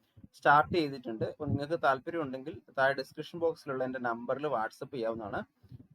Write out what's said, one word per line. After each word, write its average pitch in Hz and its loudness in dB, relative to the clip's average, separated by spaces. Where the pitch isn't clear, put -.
സ്റ്റാർട്ട് 151 6
ചെയ്തിട്ടുണ്ട്. 135 -2
അപ്പൊ - -6
നിങ്ങൾക്ക് 147 -2
താല്പര്യം 156 2
ഉണ്ടെങ്കിൽ 131 -8
താഴെ 135 4
ഡിസ്ക്രിപ്ഷൻ 147 -8
ബോക്സിലുള്ള 156 -2
എന്റെ 131 -4
നമ്പറിൽ 123 -4
WhatsApp 123 -4
ചെയ്യാവുന്നതാണ്. 113 -4